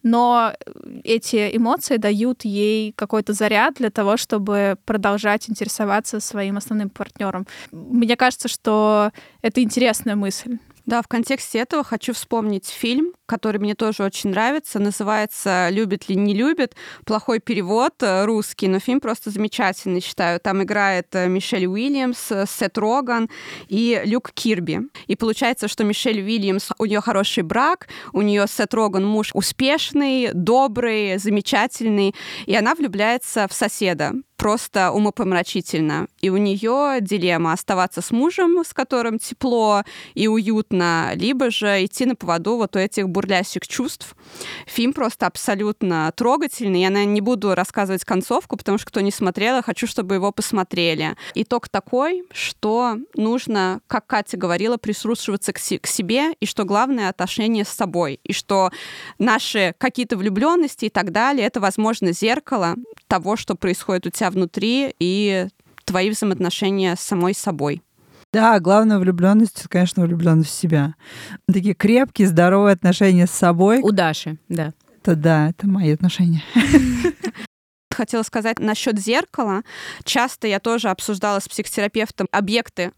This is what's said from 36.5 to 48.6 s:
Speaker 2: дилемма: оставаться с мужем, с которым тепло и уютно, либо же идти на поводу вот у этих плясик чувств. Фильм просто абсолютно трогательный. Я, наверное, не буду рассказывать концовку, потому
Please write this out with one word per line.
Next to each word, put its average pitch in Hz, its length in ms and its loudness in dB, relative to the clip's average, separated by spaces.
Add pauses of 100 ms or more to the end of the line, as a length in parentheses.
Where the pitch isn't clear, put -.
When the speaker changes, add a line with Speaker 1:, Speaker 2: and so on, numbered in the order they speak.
Speaker 2:
дилемма: 175 520 0
оставаться 185 500 -2
с - 80 -8
мужем, 339 560 2
с - 80 -14
которым 233 460 -2
тепло 220 640 0 (300)
и 214 120 2
уютно, 202 880 2
либо 240 360 0
же 202 340 2
идти 240 220 -2
на 254 100 0
поводу 170 400 -2
вот 220 180 -2
у 202 60 0
этих 196 280 -2 (140)
плясик 190 440 -2
чувств. - 480 -8 (520)
Фильм 233 260 0
просто 220 340 -2
абсолютно 190 880 -2
трогательный. 208 640 0
Я, 185 100 4
наверное, 202 240 2
не 208 60 2
буду 202 340 0
рассказывать 190 500 -2
концовку, - 520 -2
потому 202 220 -2